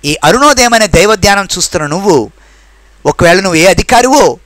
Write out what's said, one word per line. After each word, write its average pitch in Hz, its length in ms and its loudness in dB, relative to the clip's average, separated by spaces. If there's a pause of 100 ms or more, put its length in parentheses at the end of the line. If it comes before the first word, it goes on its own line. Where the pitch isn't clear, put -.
ఈ 147 180 -4
అరుణోదయం 247 500 2
అనే 220 140 0
దైవ 196 280 2
ధ్యానం 202 320 0 (100)
చూస్తున్న 160 280 -6
నువ్వు, 151 460 -2 (760)
ఒకవేళ 170 340 0
నువ్వు 190 160 -2
ఏ 160 100 2
అధికారివో 233 800 2